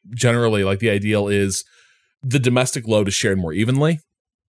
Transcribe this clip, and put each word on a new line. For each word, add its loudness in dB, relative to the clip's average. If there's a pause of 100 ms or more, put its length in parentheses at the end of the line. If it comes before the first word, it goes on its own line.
(140)
generally, 0
like, 0
the 0
ideal 0
is -2 (580)
the 0
domestic 0
load 2
is -2
shared 0
more -4
evenly. 0 (500)